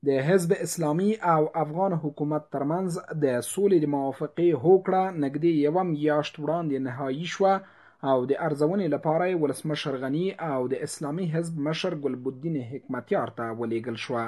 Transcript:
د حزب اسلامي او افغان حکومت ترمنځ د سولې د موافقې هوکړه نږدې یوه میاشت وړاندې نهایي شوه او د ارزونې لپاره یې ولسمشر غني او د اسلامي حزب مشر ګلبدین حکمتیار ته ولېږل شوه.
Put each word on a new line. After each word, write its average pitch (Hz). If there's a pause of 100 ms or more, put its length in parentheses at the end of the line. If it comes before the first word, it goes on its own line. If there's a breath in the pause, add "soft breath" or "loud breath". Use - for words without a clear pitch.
د - (200)
حزب 185
اسلامي 170 (220)
او 156 (200)
افغان 170 (100)
حکومت 151
ترمنځ 160 (360)
د 123 (140)
سولې 196
د 143
موافقې 143 (140)
هوکړه 185 (180)
نږدې 147 (160)
یوه 175
میاشت 147
وړاندې 151 (100)
نهایي 139
شوه 190 (580 loud breath)
او 131 (140)
د 139
ارزونې 156
لپاره 165
یې 180
ولسمشر 143
غني 147 (240)
او 135 (140)
د 131
اسلامي 160
حزب 165
مشر 165 (100)
ګلبدین 131 (140)
حکمتیار 127
ته 117 (140)
ولېږل 113 (100)
شوه. 117